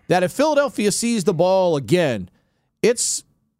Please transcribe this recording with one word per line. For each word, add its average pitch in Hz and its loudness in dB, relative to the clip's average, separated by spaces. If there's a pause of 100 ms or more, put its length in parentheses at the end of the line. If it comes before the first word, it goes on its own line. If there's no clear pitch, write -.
that 180 0
if 180 0
Philadelphia 277 0
sees 233 -2
the 208 2
ball 180 2
again, 131 -2 (540)
it's - -2 (360)